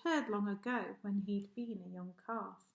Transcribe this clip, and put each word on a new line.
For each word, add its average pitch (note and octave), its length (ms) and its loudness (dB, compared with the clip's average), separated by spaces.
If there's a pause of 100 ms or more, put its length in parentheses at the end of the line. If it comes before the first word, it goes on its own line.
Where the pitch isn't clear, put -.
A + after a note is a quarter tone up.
heard D#4 240 4
long G#3 220 2
ago G3+ 520 -2
when G3+ 240 2
he'd G3+ 300 -2
been A#3 260 -4
a F3+ 80 -12
young F3+ 240 -8 (140)
calf. A3 480 -4